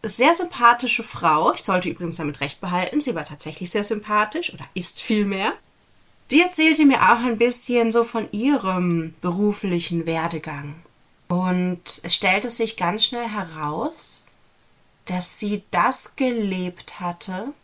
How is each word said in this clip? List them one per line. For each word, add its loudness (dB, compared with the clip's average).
sehr 4
sympathische 2
Frau, 2
ich -2
sollte 0
übrigens -8
damit -6
recht -8
behalten, -2
sie 0
war -8
tatsächlich -6
sehr 2
sympathisch -2
oder -16
ist 2
vielmehr, -2
die 6
erzählte 4
mir 6
auch 4
ein 0
bisschen 2
so 4
von -6
ihrem 0
beruflichen -2
Werdegang. -6
Und -2
es 0
stellte 0
sich 0
ganz 0
schnell -4
heraus, -6
dass 4
sie -4
das 2
gelebt -4
hatte -8